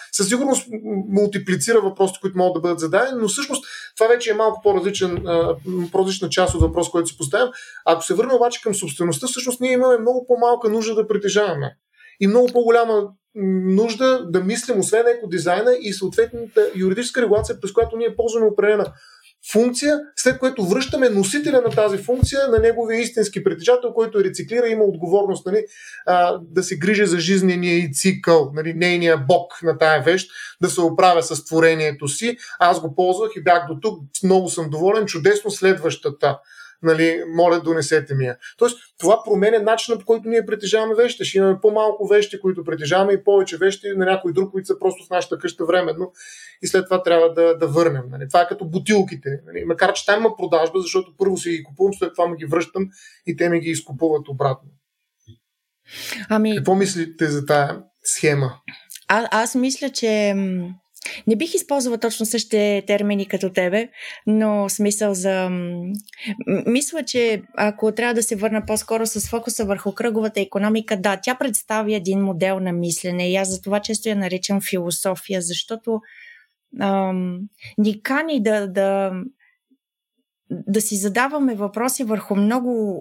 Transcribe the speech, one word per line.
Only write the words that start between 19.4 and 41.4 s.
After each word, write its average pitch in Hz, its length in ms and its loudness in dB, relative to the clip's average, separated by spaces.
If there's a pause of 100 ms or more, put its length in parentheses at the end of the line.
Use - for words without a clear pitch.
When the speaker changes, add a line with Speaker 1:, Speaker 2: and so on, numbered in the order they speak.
Speaker 1:
функция, 247 480 2 (160)
след 254 220 2
което 262 280 -2
връщаме 262 420 0
носителя 262 520 2
на 233 100 2
тази 208 280 2
функция 262 500 0
на 226 100 4
неговия 226 420 2
истински 214 440 -2
притежател, 208 480 2
който 220 320 0
рециклира, 185 440 -2
има 220 160 2
отговорност, 190 600 0
нали, 214 180 0 (420)
а, 180 360 2
да 170 200 -2
се 160 160 -6
грижи 202 280 2
за 175 120 0
жизнения 175 600 2
и 170 140 -2
цикъл, 170 640 4
нали, 156 200 -6
нейния 170 420 2
бог 160 460 0
на 165 160 0
тая 156 240 4
вещ, 185 280 2 (320)
да 180 80 2
се - 100 -2
оправя 170 420 6
с 160 220 -8
творението 156 640 2
си. 233 280 -4 (220)
Аз 175 220 4
го 156 140 -8
ползвах 185 420 0
и 175 60 -10
бях 170 260 4
до 160 120 -8
тук, 202 200 -6 (220)
много 190 260 2
съм 160 220 -6
доволен, 190 360 0
чудесно, 202 440 0
следващата. 156 880 0 (460)
Нали, 165 380 2 (120)
моля, 170 260 4
донесете 151 540 0
ми 135 100 0
я. 123 120 -4 (220)
Тоест, 240 200 2 (200)
това 214 260 4
променя 208 340 4
начина, 220 400 0
по 190 60 -18
който 226 240 0
ние 226 180 0
притежаваме 214 480 -2
вещи. 233 300 2
Ще - 140 -2
имаме 190 240 4